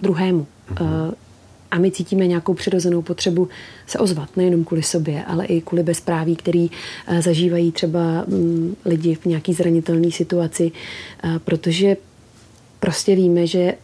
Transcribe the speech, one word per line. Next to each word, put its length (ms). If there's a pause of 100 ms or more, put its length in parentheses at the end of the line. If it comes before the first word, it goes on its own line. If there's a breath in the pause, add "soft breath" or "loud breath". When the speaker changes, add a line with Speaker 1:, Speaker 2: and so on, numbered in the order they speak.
Speaker 1:
druhému. 460 (220)
Speaker 2:
Mhm. 80 (340)
Speaker 1:
Eh, 40 (560)
a 80
my 120
cítíme 360
nějakou 260
přirozenou 480
potřebu 460 (400 loud breath)
se 120
ozvat, 380
nejenom 260
kvůli 200
sobě, 440
ale 180
i 160
kvůli 220
bezpráví, 520
který, 340 (380 loud breath)
eh, 140
zažívají 500
třeba, 560
mm, 480 (100)
lidi 300
v 100
nějaký 280
zranitelný 580
situaci, 600 (520 loud breath)
eh, 220
protože 520 (840)
prostě 360
víme, 320
že 260 (100)